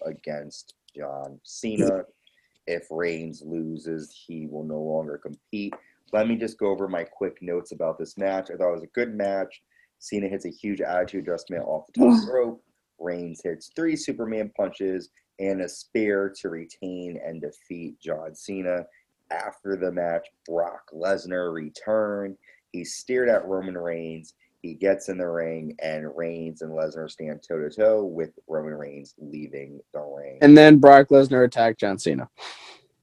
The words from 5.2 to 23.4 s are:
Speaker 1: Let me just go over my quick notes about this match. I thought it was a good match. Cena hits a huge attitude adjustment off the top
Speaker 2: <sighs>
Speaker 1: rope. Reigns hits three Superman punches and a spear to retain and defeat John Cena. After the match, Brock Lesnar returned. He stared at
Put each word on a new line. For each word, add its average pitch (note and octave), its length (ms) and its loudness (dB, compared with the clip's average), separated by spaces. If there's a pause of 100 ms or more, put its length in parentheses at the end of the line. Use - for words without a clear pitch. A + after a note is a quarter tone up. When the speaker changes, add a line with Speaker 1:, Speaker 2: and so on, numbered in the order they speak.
Speaker 1:
Let A2 160 0
me A#2 100 -2
just A2 200 -8
go G#2 100 -2
over F#2+ 200 -2
my F2 160 -6
quick - 380 -8
notes F2 300 -6
about D#2+ 280 -6
this - 180 -12
match. F#2+ 340 -4
I - 40 -12
thought F2+ 140 0
it F2 60 -2
was E2 80 -10
a E2 120 -16
good A#2 200 -4
match. G2 460 -4 (380)
Cena G3+ 280 -6
hits F#2+ 180 -8
a F2 40 -10
huge G2 320 -8
attitude F2+ 460 -4
adjustment F2 380 -6
off D#2 280 -6
the A#2 60 -2
top A#2 280 6
Speaker 2:
<sighs> B2 60 -4
Speaker 1:
rope. A#2 300 -2 (360)
Reigns F2 440 -8
hits E2 320 -10
three D#3+ 200 -2
Superman A2+ 600 -6
punches F#2+ 540 -4 (300)
and F#2+ 220 -4
a F2 80 -6
spear G2+ 720 -2
to F2+ 80 -8
retain F2 760 -12
and D#2+ 160 -12
defeat E2 580 -14
John D#2 360 -10
Cena. F2+ 500 -6 (460)
After G2 440 -8
the F2+ 160 -4
match, E2+ 360 -4 (200)
Brock E2+ 360 -6 (100)
Lesnar F2+ 600 -4
returned. G2+ 840 -6 (340)
He F2+ 120 -10
stared B2+ 460 -4
at G#2+ 160 0